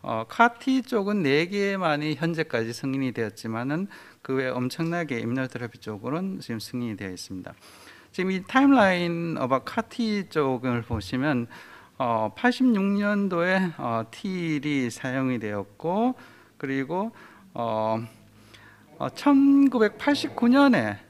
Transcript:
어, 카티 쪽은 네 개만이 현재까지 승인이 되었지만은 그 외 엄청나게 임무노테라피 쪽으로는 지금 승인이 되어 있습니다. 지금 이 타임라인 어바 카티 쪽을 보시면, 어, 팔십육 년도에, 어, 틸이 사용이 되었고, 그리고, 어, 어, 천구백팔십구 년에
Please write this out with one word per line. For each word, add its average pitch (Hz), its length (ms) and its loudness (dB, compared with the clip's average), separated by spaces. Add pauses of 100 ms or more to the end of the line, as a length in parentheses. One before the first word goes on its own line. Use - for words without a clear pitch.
어, 113 260 -4
카티 240 540 2
쪽은 208 420 -2
네 143 220 4
개만이 180 720 -2
현재까지 156 580 -2
승인이 135 380 -4
되었지만은 117 760 -6 (340)
그 131 140 -6
외 131 120 -2
엄청나게 135 720 -4
임무노테라피 123 600 -6
쪽으로는 135 600 -8
지금 113 200 -8
승인이 117 380 -8
되어 98 120 -8
있습니다. 90 440 -12 (580)
지금 190 200 -2
이 190 120 -4
타임라인 180 920 4
어바 127 220 0
카티 214 680 -4
쪽을 127 540 0
보시면, 123 640 -2 (500)
어, 113 380 -2
팔십육 247 480 2
년도에, 196 920 0
어, 117 340 -2
틸이 151 760 -2
사용이 127 500 -2
되었고, 160 760 -2 (420)
그리고, 143 540 -4 (420)
어, 113 520 -2 (920)
어, - 120 -6
천구백팔십구 277 1400 4
년에 226 500 4 (100)